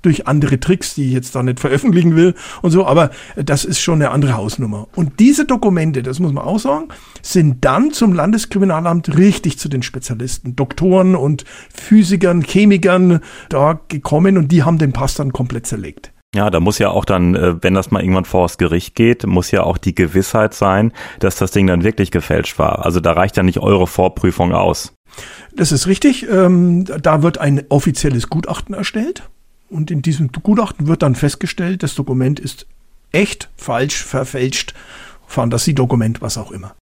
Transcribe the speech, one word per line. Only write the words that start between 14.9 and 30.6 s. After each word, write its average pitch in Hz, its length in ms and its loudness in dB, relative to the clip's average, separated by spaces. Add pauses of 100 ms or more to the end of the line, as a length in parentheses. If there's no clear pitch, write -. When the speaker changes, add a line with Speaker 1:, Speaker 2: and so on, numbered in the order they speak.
Speaker 1:
Pass 135 220 -4
dann 139 180 -4
komplett 120 340 -6
zerlegt. 95 460 -10 (200)
Speaker 2:
Ja, 101 160 2
da 87 120 2
muss 101 180 0
ja 101 120 2
auch 92 120 0
dann, 90 320 2
äh, 87 260 0
wenn 95 120 2
das 95 180 0
mal 98 100 0
irgendwann 92 220 0
vors 90 340 0
Gericht 87 380 -2
geht, 117 320 2
muss 90 240 0
ja 92 120 0
auch 85 140 -2
die - 180 -4
Gewissheit 95 580 0
sein, 101 400 0 (260)
dass 95 160 0
das 95 160 -4
Ding 98 160 2
dann 87 160 2
wirklich 101 280 -2
gefälscht 80 460 -4
war. - 280 -2
Also 85 160 0
da 85 100 2
reicht 90 240 0
ja 98 80 2
nicht 90 160 2
eure 95 260 2
Vorprüfung 90 680 0
aus. 87 400 -2 (600)
Speaker 1:
Das 156 200 -2
ist 147 140 -2
richtig. 254 440 0
Ähm, 180 540 4
da 156 360 0
wird 165 180 0
ein 143 280 0
offizielles 135 640 0
Gutachten 170 440 -6
erstellt. 220 500 -6 (480)
Und 156 200 -4
in 151 100 -2
diesem 151 300 -2
Gutachten 202 560 -2